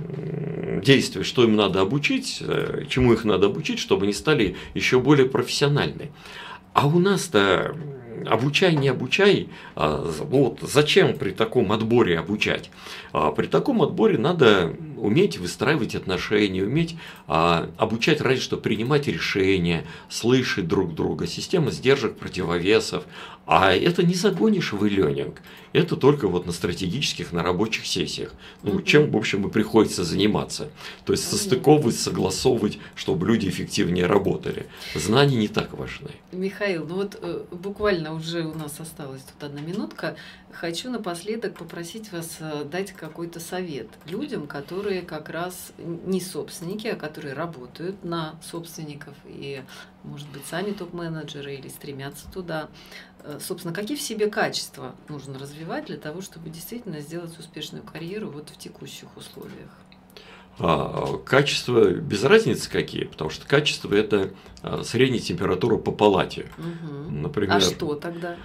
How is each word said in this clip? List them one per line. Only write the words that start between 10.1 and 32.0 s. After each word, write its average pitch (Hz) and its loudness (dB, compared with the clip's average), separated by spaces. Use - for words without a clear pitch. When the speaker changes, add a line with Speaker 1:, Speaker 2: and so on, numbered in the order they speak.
Speaker 1:
вот 127 2
зачем 147 4
при 98 -2
таком 110 2
отборе 110 4
обучать? 87 -2
А, 76 4
при - 0
таком - 2
отборе 202 4
надо 110 6
уметь 165 2
выстраивать 107 0
отношения, 95 0
уметь, 151 0
а, 82 4
обучать 113 2
разве 117 2
что - -4
принимать 123 0
решения, 87 2
слышать 120 2
друг 87 0
друга, 87 -2
система 151 0
сдержек, 113 2
противовесов. 87 0
А 92 6
это 175 4
не 175 4
загонишь 190 2
в 101 0
e-learning. 82 2
Это - 2
только 139 4
вот 87 -2
на 85 -4
стратегических, 87 -4
на 85 0
рабочих 90 0
сессиях. - -4
Ну, 101 0
Speaker 2:
Мгм. - 0
Speaker 1:
чем, 147 6
в 113 2
общем, 101 0
и - -8
приходится 104 4
заниматься. 87 0
То - 0
есть - 2
Speaker 2:
Понятно. - -2
Speaker 1:
состыковывать, - 4
согласовывать, 101 0